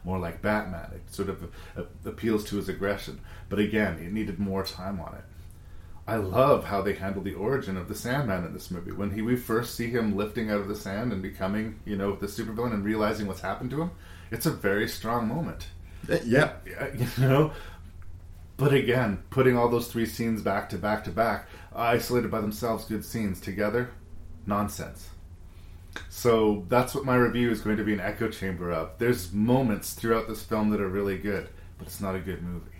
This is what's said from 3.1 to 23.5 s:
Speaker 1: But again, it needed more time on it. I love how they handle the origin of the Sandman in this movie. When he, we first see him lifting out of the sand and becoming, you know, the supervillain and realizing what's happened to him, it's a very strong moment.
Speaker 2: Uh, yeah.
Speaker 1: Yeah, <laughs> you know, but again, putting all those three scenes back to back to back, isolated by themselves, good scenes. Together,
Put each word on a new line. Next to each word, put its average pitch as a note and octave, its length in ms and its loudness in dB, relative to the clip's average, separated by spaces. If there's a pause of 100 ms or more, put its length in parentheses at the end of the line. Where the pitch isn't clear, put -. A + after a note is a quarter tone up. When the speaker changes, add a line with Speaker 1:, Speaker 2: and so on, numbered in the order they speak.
Speaker 1:
But G2+ 120 0
again, G#2 380 2
it E2+ 140 -8
needed G2 260 -2
more F#2+ 260 0
time F#2 360 -6
on - 140 -10
it. - 100 -14 (840)
I A2+ 80 0
love A#2 480 6
how G2 180 0
they F#2+ 120 2
handle F#2+ 280 -4
the F#2+ 120 -4
origin G2 420 -2
of F2+ 100 -4
the G2+ 80 -6
Sandman A#2 500 0
in E2 80 -6
this F2+ 180 -10
movie. F2+ 200 -6
When F#2 220 -2
he, G#2+ 100 -2
we A#2+ 140 4
first A#2+ 400 0
see A#2 140 -2
him A2 260 2
lifting G#2+ 340 0
out G#2 100 4
of F#2+ 60 -4
the G#2 80 -2
sand G#2 380 -2
and F#2 100 -2
becoming, G2+ 600 -2
you G#2 120 -2
know, G2 200 0
the G2+ 100 -4
supervillain A2+ 480 -2
and G2+ 100 0
realizing G#2+ 440 2
what's F2+ 140 -6
happened G#2 280 -4
to D3 120 0
him, F3 100 -2 (400)
it's A2+ 140 -6
a D#3 40 6
very G#2 380 2
strong A2+ 400 0
moment. B2+ 400 -4 (420)
Speaker 2:
Uh, E3+ 140 4
yeah. C#3 300 6 (120)
Speaker 1:
Yeah, - 260 -6
<laughs> A#2 260 0
you C3 100 6
know, D3+ 240 8 (1080)
but C3+ 140 6
again, A#2 560 4
putting B2+ 260 8
all A#2+ 120 8
those A#2+ 200 4
three A#2 180 0
scenes A2+ 360 0
back G2+ 280 0
to G#2+ 60 -4
back G#2 280 0
to F#2+ 60 -4
back, G2+ 380 0 (260)
isolated A#2 560 2
by A2 120 0
themselves, G#2+ 420 -2
good G#2+ 200 -4
scenes. G#2 360 -2
Together, G#2 500 0 (560)